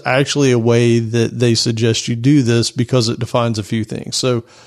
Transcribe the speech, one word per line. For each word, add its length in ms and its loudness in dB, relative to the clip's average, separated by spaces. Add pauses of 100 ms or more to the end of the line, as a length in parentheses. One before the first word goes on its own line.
actually 460 2
a 80 2
way 400 2
that 400 -2
they 160 2
suggest 540 -2
you 80 -4
do 240 4
this 300 0
because 360 0
it 120 -6
defines 380 -2
a 60 -4
few 220 -4
things. 320 -10
So 260 -2 (240)